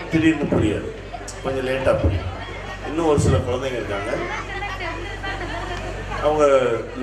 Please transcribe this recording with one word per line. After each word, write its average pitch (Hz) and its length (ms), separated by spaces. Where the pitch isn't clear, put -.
திடீர்னு 156 420
புரியாது, - 360
கொஞ்சம் 135 240
லேட்டா 131 340
புரியும். - 300
இன்னும் 160 200
ஒரு 147 140
சில 131 160
குழந்தைங்க 123 440
இருக்காங்க, 101 300
அவங்க 151 220